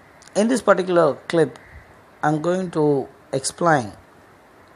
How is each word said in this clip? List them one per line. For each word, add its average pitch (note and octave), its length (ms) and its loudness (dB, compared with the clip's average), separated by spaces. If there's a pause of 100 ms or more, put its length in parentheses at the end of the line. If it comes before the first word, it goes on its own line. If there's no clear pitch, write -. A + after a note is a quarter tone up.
(360)
In G#3+ 120 2
this B3+ 120 0
particular F3 540 2 (120)
clip, D3+ 320 0 (640)
I'm D3+ 200 -2
going F3+ 300 -4
to D3+ 360 0 (240)
explain C3+ 600 -2 (840)